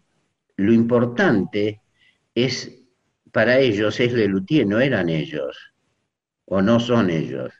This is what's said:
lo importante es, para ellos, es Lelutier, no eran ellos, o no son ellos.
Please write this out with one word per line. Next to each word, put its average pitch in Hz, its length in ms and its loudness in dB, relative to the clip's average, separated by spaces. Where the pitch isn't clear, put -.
lo 101 180 2
importante 113 1080 0
es, - 380 -4
para 120 280 2
ellos, 107 400 0
es 123 140 0
Lelutier, 104 540 0
no 104 120 0
eran 113 300 0
ellos, 76 640 -6
o 95 160 -2
no 113 180 4
son 117 300 0
ellos. 65 500 -6